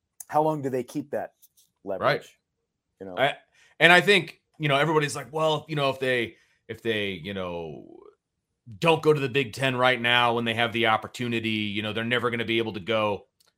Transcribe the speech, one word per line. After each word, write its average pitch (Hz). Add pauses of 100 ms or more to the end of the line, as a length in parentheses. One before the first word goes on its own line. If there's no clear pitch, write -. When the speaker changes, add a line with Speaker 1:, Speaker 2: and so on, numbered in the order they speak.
(280)
Speaker 1:
How 151
long 156
do 131
they 127
keep 143
that 104 (500)
leverage? 104
Speaker 2:
Right. - (760)
Speaker 1:
You 98
know? 90
Speaker 2:
I, 135 (420)
and 165
I 180
think, 180 (180)
you 151
know, 139
everybody's 151
like, 131
"Well, 156
you 156
know, 139
if 131
they, 123 (300)
if 107
they, 104
you 95
know, 85 (800)
don't 160
go 156
to 143
the 135
Big 120
Ten 131
right 127
now 120
when 120
they 113
have 117
the 113
opportunity, 113
you 104
know, 107
they're 113
never 120
gonna 117
be 113
able 110
to 104
go." 107 (320)